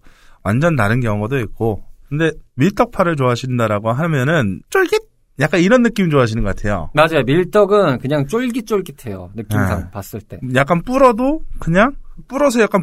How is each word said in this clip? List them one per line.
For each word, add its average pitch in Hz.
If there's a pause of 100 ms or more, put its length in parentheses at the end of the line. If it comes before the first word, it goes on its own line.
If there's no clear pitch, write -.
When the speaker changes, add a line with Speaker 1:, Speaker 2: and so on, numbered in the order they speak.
(420)
Speaker 1:
완전 143
다른 110
경우도 107
있고. 110 (240)
근데 156 (220)
밀떡파를 185
좋아하신다라고 117
하면은 143 (100)
쫄깃? 427 (380)
약간 160
이런 233
느낌 208
좋아하시는 117
것 98
같아요. 98
Speaker 2:
맞아요. 156
밀떡은 180
그냥 143
쫄깃쫄깃해요. 202
느낌상 101
Speaker 1:
네. 87
Speaker 2:
봤을 101
때. - (160)
Speaker 1:
약간 170
불어도 254 (180)
그냥 202 (320)
불어서 262
약간 196